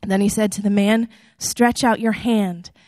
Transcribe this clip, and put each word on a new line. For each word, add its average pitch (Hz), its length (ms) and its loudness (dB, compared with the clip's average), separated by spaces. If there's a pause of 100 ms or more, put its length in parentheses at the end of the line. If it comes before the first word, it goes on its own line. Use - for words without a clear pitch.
Then 196 180 0
he 202 80 2
said 214 240 0
to - 100 -8
the 214 60 0
man, 208 400 2 (300)
"Stretch - 440 0
out 233 180 2
your 226 120 0
hand." 196 600 -2 (160)